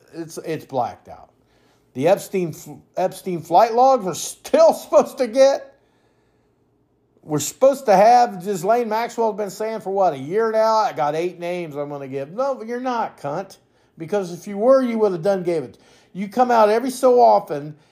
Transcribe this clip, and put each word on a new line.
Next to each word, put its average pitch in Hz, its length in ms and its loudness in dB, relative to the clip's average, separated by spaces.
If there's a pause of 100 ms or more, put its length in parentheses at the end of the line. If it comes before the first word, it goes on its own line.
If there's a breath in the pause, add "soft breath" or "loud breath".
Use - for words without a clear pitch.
(120)
it's, 160 260 -14
it's 156 260 -8
blacked 117 440 -8
out. - 220 -20 (640)
The 135 160 -2
Epstein, 185 460 -2 (420)
Epstein 180 440 -6
flight 196 320 2
logs 247 320 4
we're 165 100 -6
still - 580 2
<laughs> - 20 0
supposed - 440 0
to 247 100 -2
get. 269 420 2 (1500)
We're 151 160 -4
supposed 262 480 0
to 202 100 6
have, 214 480 6
Ghislaine 208 440 -2
Maxwell's 226 480 -4
been 202 140 -6
saying 220 300 -8
for 190 100 -10
what, 190 220 2
a 135 60 -6
year 202 320 -2
now? 220 260 2
"I 196 160 0
got 147 220 -2
eight 170 240 -6
names 175 360 -8
I'm 143 140 -8
gonna 139 200 -10
give." 139 220 -10
No, 247 320 -4
you're 240 180 -8
not, 247 380 -6
cunt. 156 380 -10 (400)
Because 170 360 -6
if 175 140 -16
you 202 120 -10
were, 262 240 4
you 233 160 -4
would 208 140 2
have 165 100 -6
done 190 200 0
gave 165 200 -4
it. - 160 -16 (340 soft breath)
You 196 160 -10
come 240 220 0
out 220 180 4
every 240 220 0
so 247 300 2
often 180 560 2 (160 soft breath)